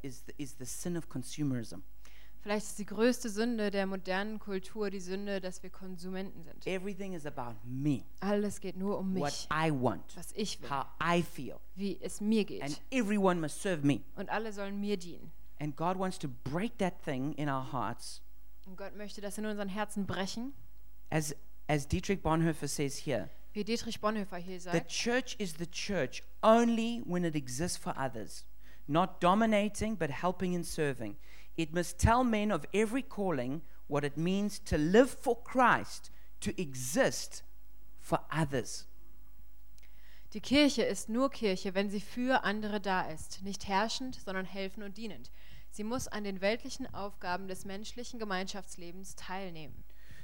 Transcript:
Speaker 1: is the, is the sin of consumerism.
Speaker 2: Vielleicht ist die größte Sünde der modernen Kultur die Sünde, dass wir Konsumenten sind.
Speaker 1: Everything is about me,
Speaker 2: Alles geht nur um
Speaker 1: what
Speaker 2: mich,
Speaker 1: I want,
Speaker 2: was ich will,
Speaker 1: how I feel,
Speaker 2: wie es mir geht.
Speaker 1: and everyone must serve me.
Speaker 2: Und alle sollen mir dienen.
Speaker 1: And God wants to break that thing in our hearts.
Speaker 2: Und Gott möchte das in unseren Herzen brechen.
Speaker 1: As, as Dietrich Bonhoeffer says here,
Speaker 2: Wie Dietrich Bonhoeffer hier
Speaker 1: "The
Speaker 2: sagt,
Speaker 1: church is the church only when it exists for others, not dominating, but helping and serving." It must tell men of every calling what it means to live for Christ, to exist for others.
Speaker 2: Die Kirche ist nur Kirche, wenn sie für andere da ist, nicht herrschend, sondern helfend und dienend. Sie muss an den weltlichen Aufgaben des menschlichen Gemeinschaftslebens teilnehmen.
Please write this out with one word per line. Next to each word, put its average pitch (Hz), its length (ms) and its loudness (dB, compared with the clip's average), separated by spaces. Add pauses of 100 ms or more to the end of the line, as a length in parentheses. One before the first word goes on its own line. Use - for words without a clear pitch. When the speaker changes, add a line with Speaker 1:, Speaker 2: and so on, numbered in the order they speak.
Speaker 1:
is 135 240 -6
the, - 120 -6
is 139 200 -4
the 131 80 -6
sin 175 300 -2
of 160 140 -2
consumerism. 127 720 -2 (600)
Speaker 2:
Vielleicht 208 240 0
ist - 140 -6
die 202 60 -4
größte 233 440 4
Sünde 214 420 2
der 196 160 2
modernen 190 500 -2
Kultur 202 520 -2
die 196 100 -4
Sünde, 196 400 -2
dass 185 240 -6
wir 185 60 -8
Konsumenten 185 720 -6
sind. - 240 -8
Speaker 1:
Everything 190 460 -2
is 151 120 -6
about 131 380 -4
me, 131 400 2 (160)
Speaker 2:
Alles 208 400 2
geht 185 160 -4
nur 190 240 0
um 190 160 0
Speaker 1:
what 151 160 2
Speaker 2:
mich, - 180 -4
Speaker 1:
I 160 220 4
want, 127 320 2 (140)
Speaker 2:
was - 180 -6
ich - 260 -2
will, 127 80 -6
Speaker 1:
how 139 160 0 (160)
I 170 220 6
feel, 123 320 -6 (200)
Speaker 2:
wie 196 260 -2
es - 180 -4
mir 214 240 4
geht. 139 180 -4
Speaker 1:
and 143 200 -4 (100)
everyone 196 480 4
must 151 220 -2
serve 160 260 2
me. 139 140 6 (160)
Speaker 2:
Und 190 120 -4
alle 214 220 -2
sollen 202 260 -4
mir 202 200 0
dienen. 170 340 -6 (260)
Speaker 1:
And 151 200 -2
God 175 200 2
wants 185 220 0
to 156 80 -2 (160)
break 175 360 -2
that 180 260 0
thing 135 300 0
in 147 120 0
our 131 240 0
hearts. 117 500 -2 (440)
Speaker 2:
Und 190 100 -6
Gott 196 220 -6
möchte 208 240 -6
das 202 160 -4
in 214 80 -2
unseren 208 240 -2
Herzen 202 360 -2
brechen. 190 460 -2 (600)
Speaker 1:
As, 151 220 0 (360)
as 147 180 2
Dietrich 185 340 0
Bonhoeffer 160 460 2
says 139 380 -2
here, 117 240 0 (240)
Speaker 2:
Wie 208 100 -2
Dietrich 220 380 -2
Bonhoeffer 214 340 0
hier 180 240 -4
Speaker 1:
"The 175 100 -6
Speaker 2:
sagt, 170 200 2
Speaker 1:
church 254 500 0
is 180 180 -2
the 165 100 -4
church - 540 0 (200)
only 233 640 6
when 175 180 2
it 160 120 2
exists 135 420 0
for - 200 -2
others, 113 480 -4 (400)
not 170 380 2
dominating, 208 760 6
but 160 120 2
helping 180 480 0
and 170 80 0
serving." 131 500 0 (400)
It 160 180 0
must 170 260 0
tell 233 240 8
men 214 280 4
of 165 220 2
every 220 300 2
calling 160 580 0 (260)
what 143 160 2
it 143 140 0
means 190 480 2
to 180 120 2
live 190 320 10
for - 340 0
Christ, 208 680 4 (300)
to - 180 0
exist 139 840 0 (560)
for - 200 0 (120)
others. 139 560 0 (1500)
Speaker 2:
Die 214 80 -4
Kirche 277 400 6
ist 190 280 0
nur 254 200 4
Kirche, 190 460 0
wenn 202 160 2
sie 202 100 -2
für 247 420 2
andere 208 380 0
da 190 220 2
ist, 156 400 -6
nicht 196 240 -4
herrschend, 220 580 0
sondern 190 200 -2
helfend 196 380 -4
und 202 140 -6
dienend. 202 320 -6 (400)
Sie - 140 -4
muss 240 240 -2
an 214 160 -4
den 196 180 -2
weltlichen 247 520 0
Aufgaben 190 540 -4
des 185 180 -4
menschlichen 214 520 -6
Gemeinschaftslebens 190 1000 -4
teilnehmen. 180 680 -6 (400)